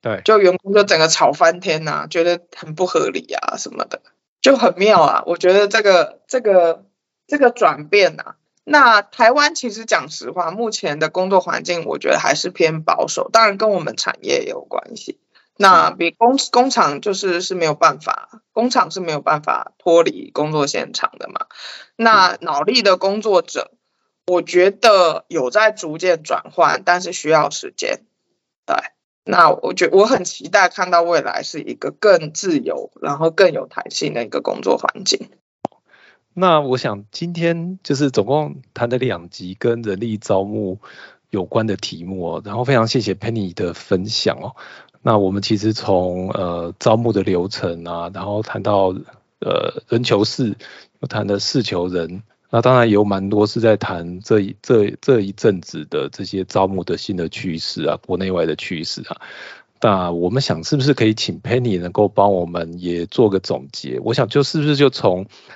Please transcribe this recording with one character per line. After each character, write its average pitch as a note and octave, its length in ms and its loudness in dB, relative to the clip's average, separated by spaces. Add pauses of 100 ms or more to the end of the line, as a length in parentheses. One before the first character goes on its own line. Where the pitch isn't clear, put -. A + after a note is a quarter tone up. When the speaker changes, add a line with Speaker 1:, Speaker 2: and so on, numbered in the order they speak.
Speaker 1:
对。 G#2+ 240 -6
Speaker 2:
就 G#3+ 140 6
员 F#3 180 4
工 G3 160 -6
就 G#3 100 6
整 F#3+ 160 0
个 D#3 80 4
吵 D#3+ 240 2
翻 E3+ 300 2
天 D#3+ 260 -4
啊， D3+ 200 -6
觉 E3+ 180 0
得 F3 160 0 (120)
很 D#3 220 -14
不 F#3 100 0
合 D#3 220 0
理 - 260 -8
啊 - 220 -6
什 - 180 -12
么 - 120 -6
的， - 160 -12 (400)
就 C4+ 160 6
很 A3 200 2
妙 F#3+ 240 6
啊。 - 240 2
我 - 120 -2
觉 F3+ 160 4
得 G3+ 160 4
这 A3 120 2
个， F#3 460 4
这 B3+ 140 -2
个， F#3 420 4 (440)
这 D4 100 -2
个 C4+ 120 6
转 D#3+ 380 0
变 E3+ 320 2
啊， - 160 -16 (300)
那 C#4+ 360 6
台 A#3+ 300 2
湾 D4 240 0
其 B3 140 -6
实 G#3+ 160 -12
讲 D#3+ 240 -2
实 C3 220 -12
话， E3 200 -4
目 A3 180 -6
前 D#3 300 -6
的 D#3+ 80 0
工 F#3 220 -2
作 F#3+ 100 4
环 - 240 -4
境 F3 220 -4
我 - 120 -6
觉 - 120 -4
得 C#2 100 2
还 - 160 0
是 - 140 -6
偏 D#3+ 320 0
保 - 260 0
守， - 240 -4
当 A3+ 140 6
然 G3+ 120 0
跟 - 120 0
我 G3 100 0
们 D3+ 160 -8
产 - 260 -6
业 - 220 -2
也 - 60 -8
有 - 100 -8
关 - 380 -10
系。 - 200 -14 (420)
那 F3 300 8
比 E3+ 220 -2
工-， B3 260 2
Speaker 1:
是。 - 140 -4
Speaker 2:
工 B3+ 180 4
厂 D3+ 320 0
就 G3+ 140 -2
是， F#3 260 -2
是 F#3 140 -6
没 F3 100 -2
有 D#3 80 0
办 D3+ 260 2
法， - 440 -8 (100)
工 A#3+ 160 0
厂 G3 220 0
是 - 80 -10
没 E3+ 120 -4
有 D3 80 -4
办 D3+ 220 0
法 - 380 -4
脱 E3+ 240 4
离 - 260 -4
工 D#3 220 -4
作 D3 160 0
现 - 260 -6
场 - 240 -4
的 - 120 -12
嘛。 - 180 -10 (480)
那 G#3+ 460 4
脑 D3+ 200 -2
力 A3 220 -2
的 G3 120 6
工 G3 280 -2
作 G3 180 2
者， - 300 -10
Speaker 1:
是。 - 600 -12
Speaker 2:
我 F3 120 2
觉 F3+ 260 4
得 G3 600 4
有 C3+ 200 -2
在 G#3+ 220 4
逐 D#3 260 -10
渐 E3 240 0
转 - 300 -6
换， D#3+ 340 2
但 F3+ 160 2
是 F3 100 -8
需 - 180 -8
要 D#3 200 4
时 - 260 -10
间。 - 260 -6 (680)
对， - 80 0 (480)
那 F3 260 4
我 - 240 -2
觉-， F#3 180 0
我 F#3+ 140 6
很 A3+ 180 0
期 - 240 -12
待 F#3 220 2
看 F3+ 220 -4
到 E3+ 100 4
未 E3+ 200 2
来 - 200 -6
是 D3 200 -10
一 - 120 -10
个 - 160 -6
更 D#3+ 440 2
自 E3+ 260 -2
由， E2 320 -6 (100)
然 C#3+ 160 -4
后 D#3+ 140 0
更 F3 200 6
有 B2+ 140 -6
弹 - 240 -12
性 - 240 -4
的 A#2 100 -4
一 A2 60 -10
个 - 120 -4
工 - 200 -4
作 - 160 2
环 - 280 -6
境。 - 220 -2 (1080)
Speaker 1:
那 F3 240 4
我 C3 180 0
想 G#2 320 -6
今 E3+ 240 -8
天 E3+ 480 -2
就 - 140 -2
是 C#3 160 0
总 G2+ 160 0
共 D3 300 -2 (180)
谈 A#2+ 160 -2
了 B2+ 80 -2
两 F2+ 320 -6
集 F#2 260 -14
跟 A#2 240 -2
人 G2 180 -6
力 A2 180 -4
招 G2+ 260 0
募 G2+ 340 -6 (540)
有 F#2 140 -4
关 A2+ 200 -2
的 G#2 120 -2
题 - 260 -12
目 F2 320 -8
哦， D#2 100 -10
然 G2+ 100 -12
后 A#2+ 80 -4
非 C3+ 120 2
常 A2+ 120 4
谢 A#2+ 140 0
谢 G2 140 -4
Penny G#2+ 400 -6
的 F2 180 -6
分 F#2 320 -4
享 - 320 -4
哦。 C3+ 180 -12 (480)
那 A2+ 140 2
我 F#2+ 140 2
们 G2 100 -4
其 G#2+ 140 -2
实 G#2+ 160 -2
从， F2+ 600 -2
呃， F2 480 -6
招 A2 180 4
募 A#2 160 0
的 G2 100 0
流 F2+ 240 0
程 E2+ 380 -8
啊， E2+ 280 -8
然 F#2+ 120 -10
后 G#2 160 -4
谈 G2 200 -10
到， G2 320 2 (460)
呃， - 480 -4
人 A#2+ 160 -2
求 G#2+ 220 2
事， G#2+ 300 -4 (440)
又 - 80 -8
谈 G#2+ 200 -4
了 G2+ 120 -2
事 A#2+ 240 -2
求 F2+ 240 -4
人， F2+ 360 -6 (260)
那 A#2 120 2
当 B2+ 140 4
然 A#2 140 4
有 G#2 160 4
蛮 G2 240 -2
多 G#2 180 2
是 A2 140 -4
在 A2 160 4
谈 F2 420 -8
这 G#2+ 220 2
一， G2 200 -6
这， A2 380 2
这 B2+ 220 2
一 G2 100 -4
阵 F#2+ 300 0
子 D2+ 280 -12
的 C#2+ 200 -4
这 - 160 -12
些 F#2+ 180 -6
招 F#2+ 240 0
募 F#2+ 160 -4
的 F2 140 -4
新 - 180 -8
的 E2+ 140 -6
趋 E2 280 -8
势 - 260 -8
啊， D2 220 -2
国 F#2 120 -4
内 F#2+ 140 -4
外 F2 140 0
的 D#2 120 -2
趋 D#2+ 260 -8
势 - 240 -10
啊。 - 140 -14 (580)
那 F#2+ 320 2
我 F2 180 -2
们 B2+ 120 0
想 E2+ 220 -4
是 - 120 -2
不 C#3 60 0
是 C#3 120 2
可 A2+ 120 0
以 A2 80 4
请 G2+ 280 -6
Penny A#2+ 380 -2
能 F2 140 -8
够 G#2 160 2
帮 G2+ 240 4
我 F2+ 120 0
们 E2+ 320 -8
也 F2 280 -4
做 A2 240 2
个 F#2+ 100 0
总 C2+ 320 -6
结？ B1+ 320 -10
我 A2+ 100 -4
想 A#2+ 140 0
就 C#3+ 160 0
是 D3+ 140 -4
不 D3 100 0
是 D3 80 0
就 C#3 140 4
从， F#2+ 380 0 (280)